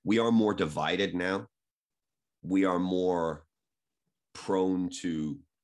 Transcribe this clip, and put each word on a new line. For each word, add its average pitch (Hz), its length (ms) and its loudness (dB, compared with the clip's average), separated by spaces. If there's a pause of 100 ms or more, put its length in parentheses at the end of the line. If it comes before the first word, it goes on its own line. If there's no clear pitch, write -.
We 107 160 2
are 117 120 2
more 107 220 4
divided 82 640 -2
now. 95 320 -2 (960)
We 95 220 2
are 90 120 2
more 90 680 0 (880)
prone 92 560 0 (120)
to 78 380 -4 (240)